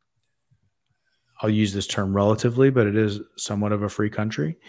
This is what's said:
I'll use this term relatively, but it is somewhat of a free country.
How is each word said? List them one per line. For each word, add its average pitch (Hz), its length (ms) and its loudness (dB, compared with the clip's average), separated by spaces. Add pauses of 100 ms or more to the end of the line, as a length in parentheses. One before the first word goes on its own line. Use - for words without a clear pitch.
(1400)
I'll 107 80 0
use 107 240 2
this 98 120 -4
term 98 300 -2
relatively, 117 540 4
but 123 160 4
it 101 100 0
is 104 240 0 (160)
somewhat 104 360 -4
of 104 100 0
a 101 80 -2
free 107 180 -2
country. 113 500 -4 (100)